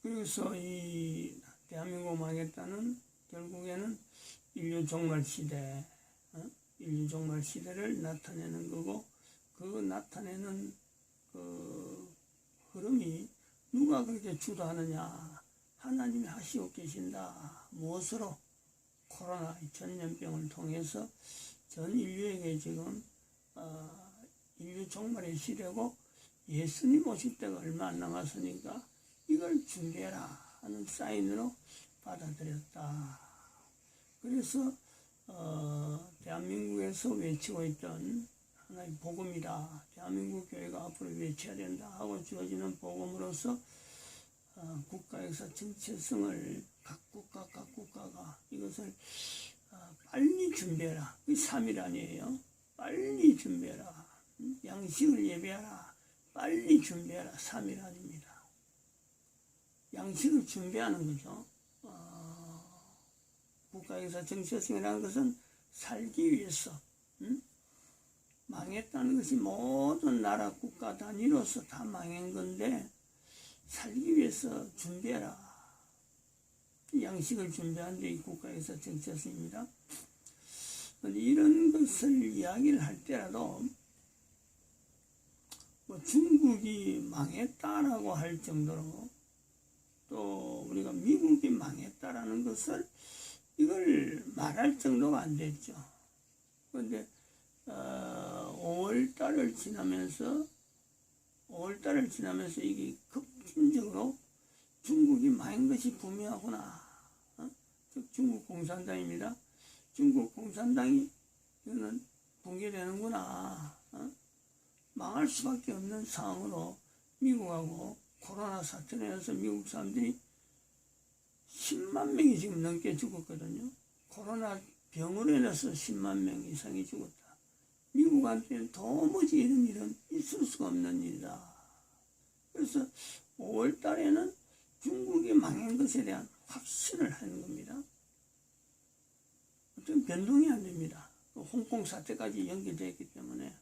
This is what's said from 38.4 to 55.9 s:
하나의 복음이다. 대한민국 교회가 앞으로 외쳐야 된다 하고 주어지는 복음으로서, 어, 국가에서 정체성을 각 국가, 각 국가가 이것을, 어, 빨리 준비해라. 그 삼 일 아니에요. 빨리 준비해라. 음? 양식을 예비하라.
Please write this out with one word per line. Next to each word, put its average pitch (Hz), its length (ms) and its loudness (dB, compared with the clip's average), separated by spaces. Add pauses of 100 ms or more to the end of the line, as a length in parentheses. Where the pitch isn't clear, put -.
하나의 180 400 -12
복음이다. 165 960 -8
대한민국 190 560 -4
교회가 175 360 -8
앞으로 175 240 -10
외쳐야 165 440 -6
된다 95 360 -6
하고 101 340 -6
주어지는 92 540 -4
복음으로서, 185 800 -4 (960)
어, 160 320 -10
국가에서 175 680 -10
정체성을 160 1120 -4 (180)
각 - 160 -16 (140)
국가, 190 360 -16
각 - 260 -18
국가가 180 640 -16 (120)
이것을, 202 420 -8 (800)
어, 175 260 -20 (100)
빨리 339 460 4
준비해라. 160 760 -4
그 294 100 4
삼 226 320 0
일 214 100 0
아니에요. 185 640 -6 (360)
빨리 381 600 8
준비해라. 175 720 -6 (320)
음? 254 240 -6
양식을 202 600 4
예비하라. 190 680 -6 (380)